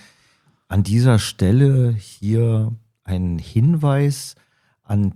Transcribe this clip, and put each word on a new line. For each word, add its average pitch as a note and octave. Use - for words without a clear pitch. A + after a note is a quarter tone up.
an G2
dieser A2+
Stelle B2+
hier A2
einen F2+
Hinweis C#3+
an G2+